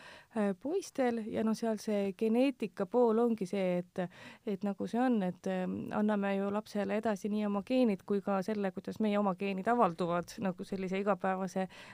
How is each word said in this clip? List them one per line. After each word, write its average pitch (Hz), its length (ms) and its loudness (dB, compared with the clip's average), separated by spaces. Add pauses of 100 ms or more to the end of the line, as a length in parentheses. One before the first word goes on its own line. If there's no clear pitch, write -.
(360)
äh, 202 180 0
poistel 262 720 -2
ja 226 180 -2
noh, 220 100 4
seal 226 240 -2
see 202 380 -2
geneetika 226 720 2
pool 233 320 4
ongi 226 280 2
see, 180 360 0
et, - 160 -8 (480)
et 196 180 -4
nagu 202 240 -4
see 226 120 0
on, 254 220 4
et, 180 260 -2
ähm, 185 260 -2 (180)
anname 208 440 0
ju 196 140 0
lapsele 202 460 -2
edasi 220 320 -2
nii 208 180 0
oma 202 160 -2
geenid 247 440 2
kui 202 160 0
ka 202 200 0
selle, 202 300 -2
kuidas - 280 -8
meie 208 180 2
oma 202 160 2
geenid 190 340 -4
avalduvad 175 680 2
nagu 196 260 -4
sellise 190 380 -4
igapäevase 190 640 0 (280)